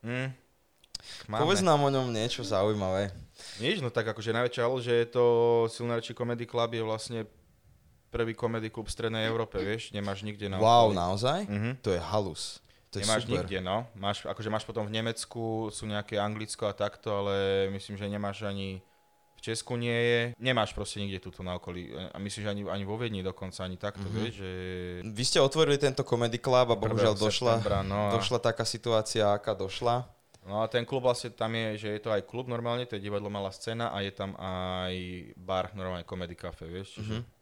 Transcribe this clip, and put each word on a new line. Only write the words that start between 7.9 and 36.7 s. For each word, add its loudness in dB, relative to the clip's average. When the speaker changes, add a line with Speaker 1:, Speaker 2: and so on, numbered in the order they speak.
Speaker 1:
prvý -2
comedy -2
klub -8
v -8
Strednej -2
Európe, 0
vieš, -4
nemáš -4
nikde -6
na -2
Speaker 2:
Wow, 8
Speaker 1:
okolí. 2
Speaker 2:
naozaj? 2
Speaker 1:
Mhm. -2
Speaker 2:
To -2
je 2
halus. -2
To -12
je -4
Speaker 1:
Nemáš 2
Speaker 2:
super. -4
Speaker 1:
nikde, -4
no. -2
Máš, -4
akože -6
máš -2
potom -6
v -4
Nemecku, -4
sú -10
nejaké -4
Anglicko -2
a 2
takto, -2
ale 0
myslím, -8
že -6
nemáš -4
ani -4
v -20
Česku -4
nie 0
je. 4
Nemáš 2
proste -6
nikde -6
túto -12
na -4
okolí. -8
A -14
myslím, -6
že -4
ani, -4
ani -2
vo -4
Viedni -4
dokonca, -6
ani -4
takto, -6
Speaker 2:
Mhm. -4
Speaker 1:
vieš, -2
že -8
Speaker 2:
Vy -6
ste 2
otvorili 6
tento 2
comedy 2
club 6
a 4
Speaker 1:
prvého -2
Speaker 2:
bohužiaľ 6
došla, 4
Speaker 1:
septembra, 2
no 0
a 2
Speaker 2:
došla 2
taká 2
situácia, 2
aká 2
došla. 0
Speaker 1:
No -2
a 0
ten 0
klub -2
vlastne 2
tam -2
je, -2
že -6
je -2
to -6
aj 2
klub -8
normálne, -2
to -6
je -8
divadlo -4
Malá -4
scéna -4
a -4
je -2
tam -6
aj -4
bar, -2
normálne -6
comedy -6
cafe, -12
vieš, -10